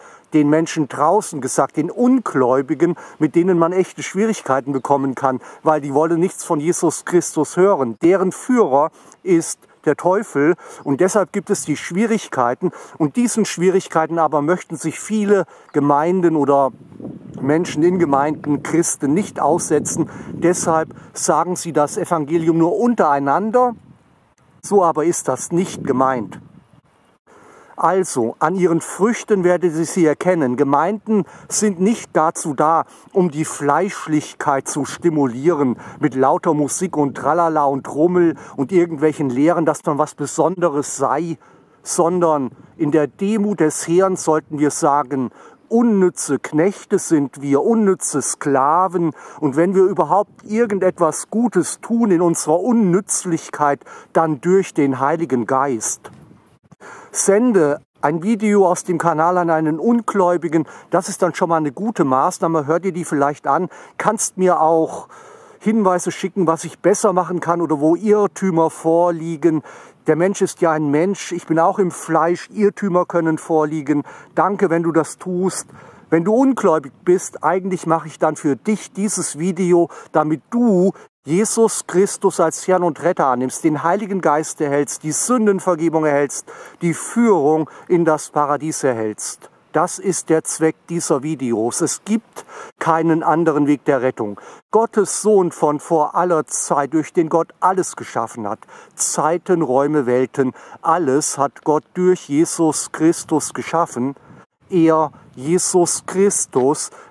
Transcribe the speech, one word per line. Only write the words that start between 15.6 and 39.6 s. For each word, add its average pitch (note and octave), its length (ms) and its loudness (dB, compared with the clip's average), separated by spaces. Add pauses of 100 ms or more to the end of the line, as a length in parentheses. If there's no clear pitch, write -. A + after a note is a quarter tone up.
Gemeinden D#3+ 640 2
oder C#3 340 2 (720)
Menschen D3+ 420 0
in F3+ 160 2
Gemeinden, D3 640 0
Christen D#3 520 -2
nicht - 260 -4
aussetzen. D3+ 680 0 (240)
Deshalb E3+ 640 0 (180)
sagen E3 440 -2
sie E3 160 -8
das D3 240 0
Evangelium E3 600 0
nur E3 200 2
untereinander. G#3 960 2 (920)
So G3 200 4
aber D#3 200 2
ist E3+ 220 -2
das - 240 -4
nicht - 340 -2
gemeint. C3 540 -2 (1400)
Also, D#3+ 640 0
an D#3+ 160 0
ihren E3+ 260 2
Früchten G#3 640 -2
werdet F3 320 2
ihr E3 100 -2
sie E3+ 220 0
erkennen. D3+ 500 0
Gemeinden D3+ 680 0 (240)
sind G3+ 320 -2
nicht G#3+ 320 -2
dazu D#3+ 420 -2
da, D#3 300 0 (280)
um F3+ 200 0
die D3+ 120 -4
Fleischlichkeit D3 1200 -2
zu C#3+ 160 -4
stimulieren, C#3+ 920 0 (200)
mit C#3 160 -2
lauter D3+ 400 2
Musik D3 420 -4
und C#3+ 200 -2
Tralala D#3 480 0
und C#3 280 -2
Rummel E3+ 440 2 (200)
und C3+ 140 -4
irgendwelchen D#3 600 0
Lehren, D#3 360 2